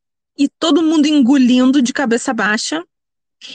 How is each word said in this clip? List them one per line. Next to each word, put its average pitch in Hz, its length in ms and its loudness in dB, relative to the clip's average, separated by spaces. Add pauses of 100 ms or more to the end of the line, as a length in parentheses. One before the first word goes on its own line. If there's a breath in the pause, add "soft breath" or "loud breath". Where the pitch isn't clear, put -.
(380)
e 285 120 0
todo 320 340 -2
mundo 311 220 2
engolindo 262 800 2
de 233 100 -4
cabeça 254 400 -4
baixa. 226 500 -4 (720)